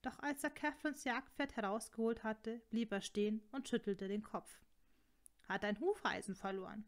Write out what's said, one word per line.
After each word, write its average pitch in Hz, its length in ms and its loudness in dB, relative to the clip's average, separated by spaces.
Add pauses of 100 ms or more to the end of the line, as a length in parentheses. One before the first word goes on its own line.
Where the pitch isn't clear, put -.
Doch - 160 -4
als 285 240 -2
er 294 80 2
Catherines 294 520 -2
Jagdpferd 254 520 -2
herausgeholt 226 680 2
hatte, 220 460 -2
blieb 226 220 2
er 196 100 2
stehen 214 400 2 (100)
und 269 160 -4
schüttelte 196 400 0
den 208 140 0
Kopf. - 400 -8 (880)
"Hat 190 160 0
ein 208 140 2
Hufeisen 330 560 0
verloren" 190 520 -4